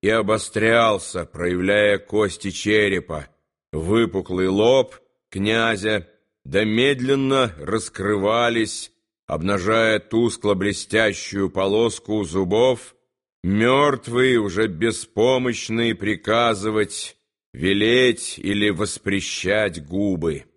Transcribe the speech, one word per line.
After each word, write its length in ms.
и 80
обострялся, 1120
проявляя 720
кости 520
черепа, 800
выпуклый 720
лоб 480
князя, 760
да 200
медленно 920
раскрывались, 1300
обнажая 720
тускло-блестящую 1500
полоску 720
зубов, 720
мёртвые, 960
уже 300
беспомощные 1300
приказывать, 1200
велеть 840
или 300
воспрещать 1160
губы. 600